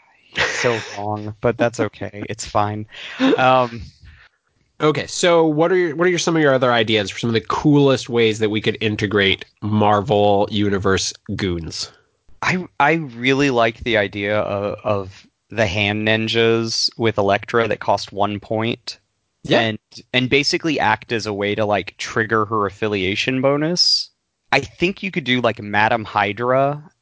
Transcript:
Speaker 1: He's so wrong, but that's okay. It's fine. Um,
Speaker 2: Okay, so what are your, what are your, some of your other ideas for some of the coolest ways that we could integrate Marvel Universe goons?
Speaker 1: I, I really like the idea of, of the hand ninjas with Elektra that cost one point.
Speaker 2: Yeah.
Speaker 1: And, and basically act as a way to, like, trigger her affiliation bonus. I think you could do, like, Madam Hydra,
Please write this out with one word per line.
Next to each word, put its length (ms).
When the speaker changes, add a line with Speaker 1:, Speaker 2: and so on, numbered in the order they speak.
Speaker 1:
He's 140
so 300
wrong, 440
but 160
that's 220
okay. 500
It's 160
fine. 420
Um, 440
Speaker 2:
Okay, 260
so 380
what 260
are 60
your, 180
what 120
are 20
your, 100
some 160
of 60
your 120
other 200
ideas 360
for 80
some 120
of 40
the 80
coolest 680
ways 300
that 100
we 100
could 220
integrate 640
Marvel 880
Universe 640
goons? 520
Speaker 1:
I, 240
I 120
really 560
like 320
the 140
idea 440
of, 440
of 440
the 180
hand 380
ninjas 920
with 200
Elektra 520
that 100
cost 320
one 300
point. 580
Speaker 2:
Yeah. 180
Speaker 1:
And, 180
and 180
basically 520
act 320
as 140
a 60
way 220
to, 100
like, 320
trigger 460
her 220
affiliation 760
bonus. 680
I 80
think 420
you 100
could 120
do, 160
like, 220
Madam 420
Hydra, 800